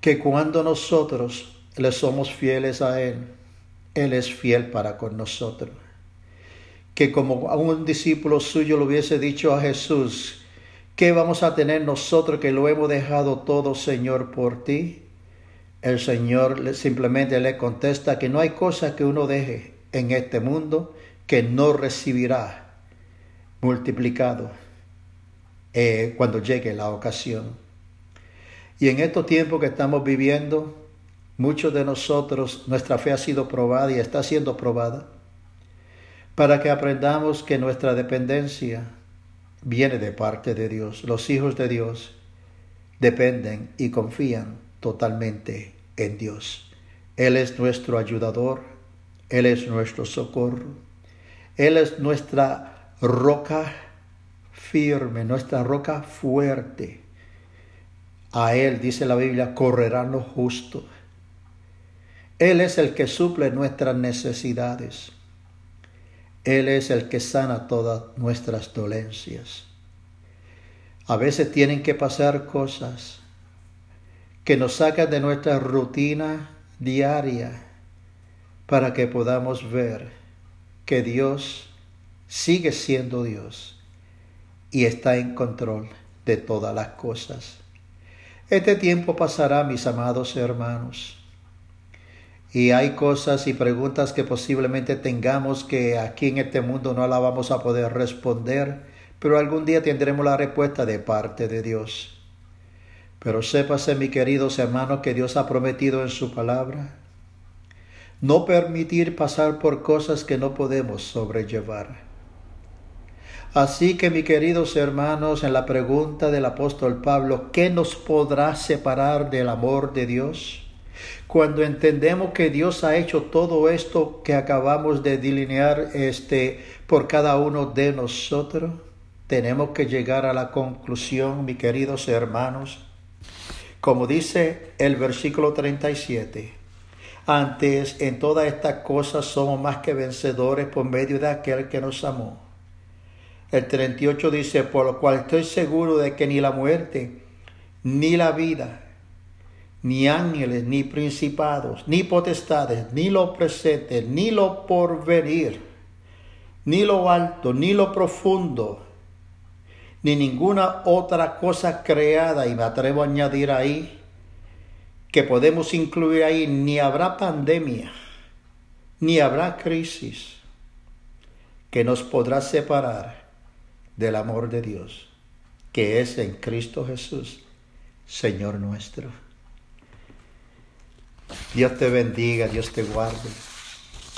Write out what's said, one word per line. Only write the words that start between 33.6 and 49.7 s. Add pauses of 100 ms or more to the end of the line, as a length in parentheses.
y
está
siendo
probada, (1300)
para
que
aprendamos
que
nuestra
dependencia (720)
viene
de
parte
de
Dios.
Los
hijos
de
Dios (840)
dependen
y
confían (220)
totalmente (220)
en
Dios. (460)
Él
es
nuestro
ayudador, (720)
Él
es
nuestro